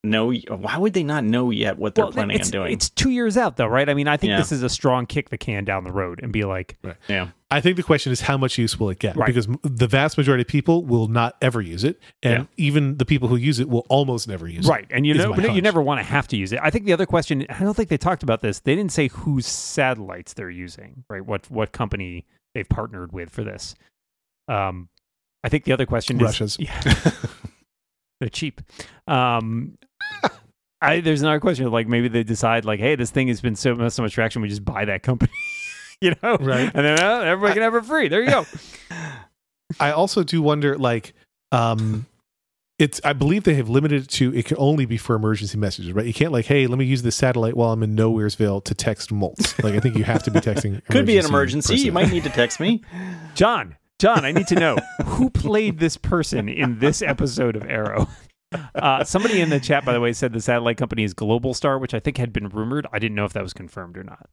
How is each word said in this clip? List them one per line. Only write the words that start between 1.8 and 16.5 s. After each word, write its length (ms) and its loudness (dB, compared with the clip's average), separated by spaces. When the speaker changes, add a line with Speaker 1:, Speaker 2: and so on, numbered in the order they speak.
Speaker 1:
they're 120 4
Speaker 2:
Well, 60 -8
Speaker 1:
planning 280 -2
Speaker 2:
it's, 80 -4
Speaker 1:
on 20 -4
doing? 220 -4
Speaker 2:
it's 180 -4
two 200 0
years 260 0
out, 200 0
though, 120 0
right? 200 2
I 60 0
mean, 140 0
I 80 2
think 140 0
Speaker 1:
Yeah. 80 2
Speaker 2:
this 120 0
is 140 -2
a 40 0
strong 380 2
kick 220 -6
the 100 -10
can 260 -6
down 200 -4
the 80 -10
road 280 -4
and 120 -8
be 100 0
like, 400 -6
Speaker 3:
Right. 140 -12
Speaker 1:
Yeah. 220 -2
Speaker 3:
I 80 2
think 160 2
the 80 -2
question 260 2
is, 120 -2
how 140 0
much 220 0
use 220 0
will 100 0
it 80 -6
get? 160 -2
Speaker 2:
Right. 140 0
Speaker 3:
Because 180 0
m-, 160 -4
the 240 2
vast 320 2
majority 240 4
of 60 -2
people 360 2
will 220 2
not 340 0
ever 200 2
use 240 -6
it, 160 0
and 120 2
Speaker 1:
Yeah. 60 0
Speaker 3:
even 320 2
the 100 0
people 220 2
who 80 4
use 240 0
it 80 -2
will 200 0
almost 380 2
never 220 -8
use 180 -2
Speaker 2:
Right. 160 4
Speaker 3:
it, 80 -18
Speaker 2:
And 160 0
you 80 4
Speaker 3:
is 40 4
Speaker 2:
know, 120 2
Speaker 3:
my 60 0
Speaker 2:
you 140 2
Speaker 3:
hunch. 120 2
Speaker 2:
never 180 4
wanna 220 0
have 260 0
to 80 -2
use 160 -4